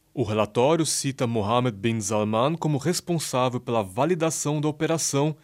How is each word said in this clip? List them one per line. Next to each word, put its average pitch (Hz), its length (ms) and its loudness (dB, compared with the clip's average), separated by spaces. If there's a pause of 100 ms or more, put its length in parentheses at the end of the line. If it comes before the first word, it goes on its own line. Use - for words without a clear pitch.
(140)
O 135 100 -2
relatório 113 600 2
cita 135 400 -2
Mohammed 117 520 0
bin 113 220 0
Salman 110 560 0
como 156 220 -2
responsável 131 840 -2
pela 117 220 0
validação 151 800 0
da 151 60 0
operação 151 760 0